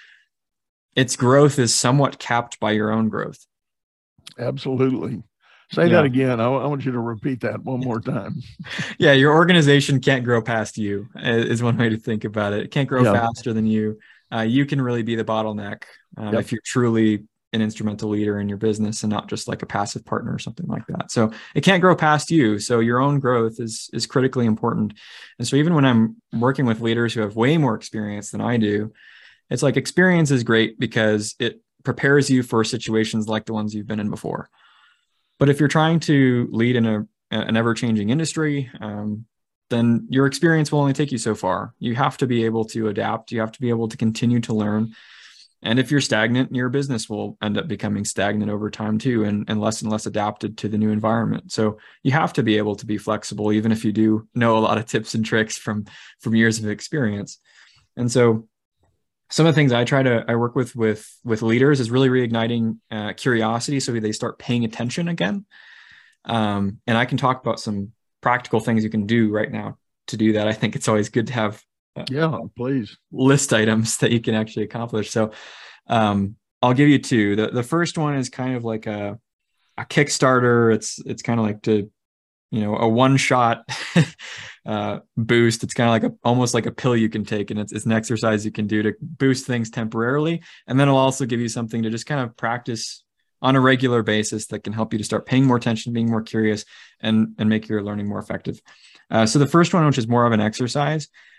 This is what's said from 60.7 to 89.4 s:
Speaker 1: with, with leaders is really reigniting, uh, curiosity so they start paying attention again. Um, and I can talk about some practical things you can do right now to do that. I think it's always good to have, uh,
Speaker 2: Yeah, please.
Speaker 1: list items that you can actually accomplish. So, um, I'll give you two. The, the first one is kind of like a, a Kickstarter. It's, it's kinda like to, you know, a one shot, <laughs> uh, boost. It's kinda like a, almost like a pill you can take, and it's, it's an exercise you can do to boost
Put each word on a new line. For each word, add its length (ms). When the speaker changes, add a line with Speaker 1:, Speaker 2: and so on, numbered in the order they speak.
Speaker 1:
with, 320
with 180
leaders 380
is 100
really 200
reigniting, 680
uh, 220
curiosity 680
so 140
they 180
start 280
paying 260
attention 420
again. 380
Um, 640
and 100
I 80
can 120
talk 240
about 180
some 320
practical 380
things 240
you 60
can 160
do 260
right 200
now 260
to 100
do 160
that. 140
I 60
think 220
it's 120
always 220
good 180
to 60
have, 300
uh, 140
Speaker 2:
Yeah, 280
please. 420
Speaker 1:
list 420
items 460
that 120
you 80
can 160
actually 300
accomplish. 460
So, 200
um, 480
I'll 120
give 160
you 100
two. 360
The, 120
the 160
first 340
one 180
is 140
kind 260
of 80
like 240
a, 320
a 80
Kickstarter. 880
It's, 320
it's 160
kinda 220
like 200
to, 280
you 100
know, 140
a 120
one 300
shot, 520
<laughs> 500
uh, 340
boost. 480
It's 120
kinda 160
like 120
a, 100
almost 320
like 100
a 60
pill 240
you 140
can 140
take, 280
and 80
it's, 120
it's 140
an 60
exercise 540
you 60
can 140
do 160
to 180
boost 460